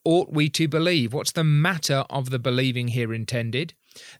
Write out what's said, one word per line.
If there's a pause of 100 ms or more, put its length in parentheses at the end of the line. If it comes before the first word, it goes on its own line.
ought
we
to
believe?
What's
the
matter
of
the
believing
here
intended? (460)